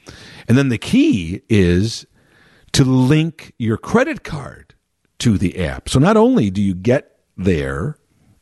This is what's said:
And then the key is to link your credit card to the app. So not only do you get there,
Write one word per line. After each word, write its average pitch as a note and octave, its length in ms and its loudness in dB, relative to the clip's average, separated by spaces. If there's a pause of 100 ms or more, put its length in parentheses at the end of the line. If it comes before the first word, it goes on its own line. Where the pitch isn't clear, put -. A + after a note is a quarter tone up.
(480)
And A#2+ 100 4
then C#3 120 2
the A2+ 80 -2
key G#2+ 720 0
is G2 580 2 (640)
to C#3 140 2
link C3 760 0
your A2 180 -2
credit B3+ 460 -2
card - 500 -14 (460)
to A2 180 2
the F2+ 260 -4
app. C2+ 260 -8
So C3 100 0
not G3+ 180 4
only G#3+ 320 2
do F#2+ 120 -4
you G2 120 0
get A#2 440 -2 (200)
there, E2 600 -4 (440)